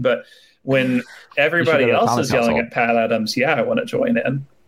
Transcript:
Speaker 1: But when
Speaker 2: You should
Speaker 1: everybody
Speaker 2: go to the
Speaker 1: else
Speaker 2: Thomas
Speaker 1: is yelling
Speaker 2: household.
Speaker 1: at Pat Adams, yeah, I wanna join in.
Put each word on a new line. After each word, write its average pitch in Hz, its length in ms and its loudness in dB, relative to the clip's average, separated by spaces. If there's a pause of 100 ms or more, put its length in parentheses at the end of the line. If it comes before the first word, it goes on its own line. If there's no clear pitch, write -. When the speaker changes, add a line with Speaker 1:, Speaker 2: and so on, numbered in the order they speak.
Speaker 1:
But 123 240 0 (400)
when 131 320 0
Speaker 2:
You 123 40 0
should - 60 -16 (320)
Speaker 1:
everybody 156 460 2
Speaker 2:
go - 20 2
to 117 60 2
the 113 60 2
Speaker 1:
else 113 120 2
Speaker 2:
Thomas 120 160 0
Speaker 1:
is - 60 -4
yelling 117 240 2
Speaker 2:
household. 117 100 -2
Speaker 1:
at - 60 -18
Pat 117 240 0
Adams, 113 400 -2
yeah, 139 180 0
I 120 80 -2
wanna 120 220 -2
join - 340 -2
in. 139 280 -4 (220)